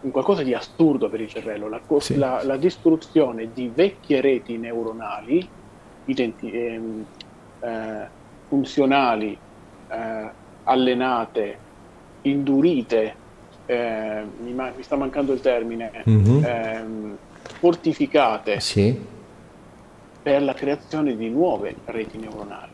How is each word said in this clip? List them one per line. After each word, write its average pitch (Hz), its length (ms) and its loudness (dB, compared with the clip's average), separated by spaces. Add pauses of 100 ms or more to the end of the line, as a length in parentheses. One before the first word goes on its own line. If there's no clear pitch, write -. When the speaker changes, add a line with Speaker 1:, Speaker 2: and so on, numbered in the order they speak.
Speaker 1:
un 135 80 -4
qualcosa 156 320 0
di 127 120 0
assurdo 127 540 2
per 110 120 -6
il 110 80 -8
cervello, 107 400 -8
la 110 160 -10
co-, 143 160 2
Speaker 2:
Sì. 135 160 -2
Speaker 1:
la, 127 280 0
la 135 120 0
distruzione 143 960 2
di 123 220 -6
vecchie 151 460 2
reti 123 380 2
neuronali, 113 880 -4 (560)
identi-, 120 480 -4
ehm, 113 520 -6 (560)
eh, 110 460 -8 (420)
funzionali, 131 880 2 (540)
eh, 113 400 -8 (340)
allenate, 123 960 0 (640)
indurite, 139 920 2 (520)
eh, 110 560 -2 (200)
mi 120 100 -10
ma-, 127 240 -6
mi 131 60 -16
sta 147 140 -4
mancando 139 360 -2
il 131 80 -2
termine, 117 500 0 (140)
Speaker 2:
Mhm. 110 400 6
Speaker 1:
ehm, 110 720 -6 (420)
fortificate 143 1040 2
Speaker 2:
Sì. 107 360 2 (1300)
Speaker 1:
per 143 200 4
la 139 120 2
creazione 143 640 -2
di 113 140 -4
nuove 120 440 0 (120)
reti 113 320 -8
neuronali 104 560 -14